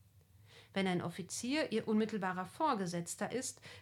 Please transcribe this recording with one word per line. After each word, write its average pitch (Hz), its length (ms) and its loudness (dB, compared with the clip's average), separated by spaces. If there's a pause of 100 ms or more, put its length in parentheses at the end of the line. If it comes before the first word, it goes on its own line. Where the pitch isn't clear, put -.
(720)
Wenn 196 140 2
ein 180 160 2
Offizier 240 720 -2
ihr 220 160 0
unmittelbarer 202 580 2
Vorgesetzter 175 840 0
ist, - 280 -4 (220)